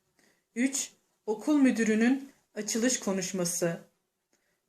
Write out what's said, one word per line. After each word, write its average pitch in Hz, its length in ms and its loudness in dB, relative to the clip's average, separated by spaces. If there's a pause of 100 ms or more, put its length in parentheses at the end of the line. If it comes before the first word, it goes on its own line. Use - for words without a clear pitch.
(540)
Üç, 262 380 -2 (340)
okul 220 300 0
müdürünün 226 760 2 (220)
açılış 220 460 -2
konuşması. 180 800 -4 (880)